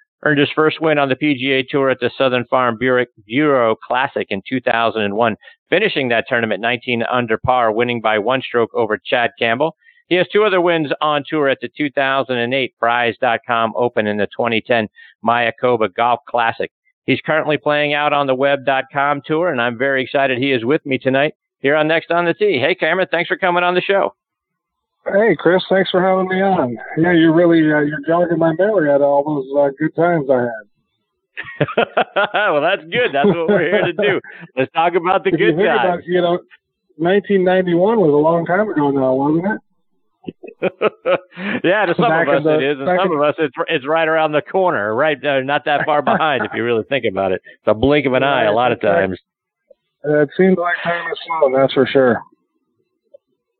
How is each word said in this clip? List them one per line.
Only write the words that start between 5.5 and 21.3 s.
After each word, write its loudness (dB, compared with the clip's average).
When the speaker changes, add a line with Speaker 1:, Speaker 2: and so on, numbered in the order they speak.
Speaker 1:
finishing 0
that 0
tournament -2
nineteen -2
under 0
par, 2
winning -2
by 2
one -2
stroke -2
over -2
Chad 0
Campbell. -2
He 0
has 2
two 2
other 2
wins 0
on -2
tour 0
at 0
the -8
two -4
thousand -2
and -2
eight -2
Fries 0
dot 0
com 0
Open 0
and 0
the -2
twenty -2
ten 0
Mayakoba 0
Golf 0
Classic. -2
He's 0
currently -2
playing 0
out 0
on 0
the 0
web 0
dot 0
com -2
Tour, -2
and -2
I'm -2
very 0
excited -2
he 0
is 0
with -2
me -2
tonight 0